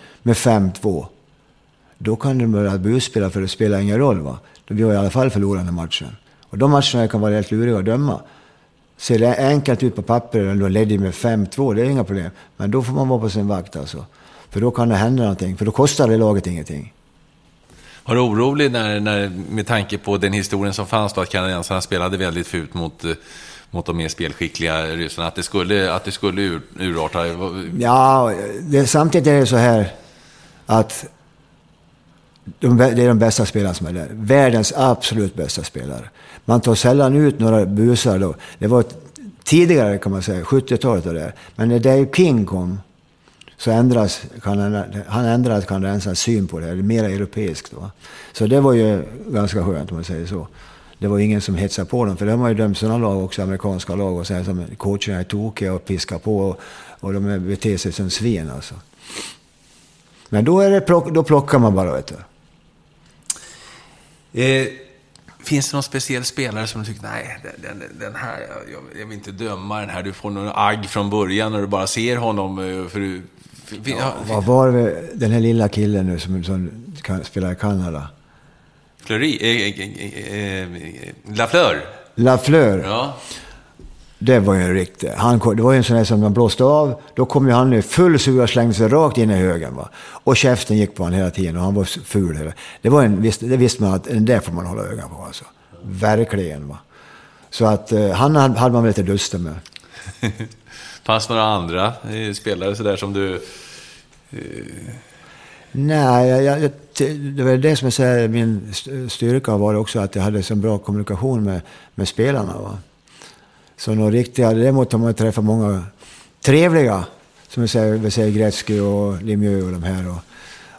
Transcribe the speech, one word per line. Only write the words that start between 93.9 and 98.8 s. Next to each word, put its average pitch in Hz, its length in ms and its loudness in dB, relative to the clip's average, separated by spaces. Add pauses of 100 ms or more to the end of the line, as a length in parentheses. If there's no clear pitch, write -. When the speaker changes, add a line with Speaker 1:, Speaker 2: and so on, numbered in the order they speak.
Speaker 1:
att 92 120 -2
den 110 200 0
där 113 160 4
får - 120 -8
man 87 140 -8
hålla 101 160 -8
ögonen 98 260 -10
på, 71 180 -16
alltså. - 180 -18 (380)
Verkligen, 95 840 -2
va. 71 100 -14 (720)
Så - 160 -2
att, 107 260 2
eh, 104 180 2
han 135 260 2
hade, 131 220 4
hade 123 140 4
man 120 100 4